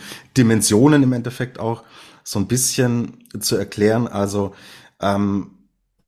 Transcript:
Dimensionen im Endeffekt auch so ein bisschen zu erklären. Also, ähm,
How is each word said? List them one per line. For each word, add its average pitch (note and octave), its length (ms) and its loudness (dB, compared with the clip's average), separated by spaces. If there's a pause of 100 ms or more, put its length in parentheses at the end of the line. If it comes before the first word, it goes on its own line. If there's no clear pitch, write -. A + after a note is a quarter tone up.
(360)
Dimensionen A2+ 680 4
im B2+ 100 2
Endeffekt A#2+ 480 -8
auch A2+ 240 -6 (380)
so - 160 -6
ein F#2+ 100 -2
bisschen A#2+ 800 -2 (100)
zu G#2+ 180 -2
erklären. G#2+ 520 0
Also, G2 460 -4 (460)
ähm, G2+ 680 -2 (400)